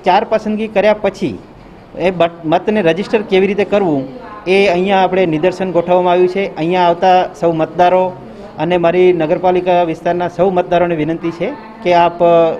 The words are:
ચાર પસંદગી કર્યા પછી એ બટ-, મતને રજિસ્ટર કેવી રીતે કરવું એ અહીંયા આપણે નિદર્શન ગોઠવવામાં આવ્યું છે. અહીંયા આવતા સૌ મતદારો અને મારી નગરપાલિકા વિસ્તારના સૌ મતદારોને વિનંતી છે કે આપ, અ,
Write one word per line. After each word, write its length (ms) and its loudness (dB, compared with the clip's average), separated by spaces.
ચાર 200 2
પસંદગી 440 -4
કર્યા 260 0
પછી 460 -4
એ 140 0
બટ-, 340 -2
મતને 360 0
રજિસ્ટર 400 0
કેવી 260 2
રીતે 180 -2
કરવું 420 0
એ 200 4
અહીંયા 360 2
આપણે 220 2
નિદર્શન 460 -2
ગોઠવવામાં 420 2
આવ્યું 140 4
છે. 280 -4
અહીંયા 320 0
આવતા 360 4
સૌ 120 0
મતદારો 600 0
અને 180 0
મારી 360 4
નગરપાલિકા 680 0
વિસ્તારના 440 -4
સૌ 220 0
મતદારોને 460 0
વિનંતી 360 -4
છે 200 -6
કે 100 2
આપ, 300 2
અ, 360 4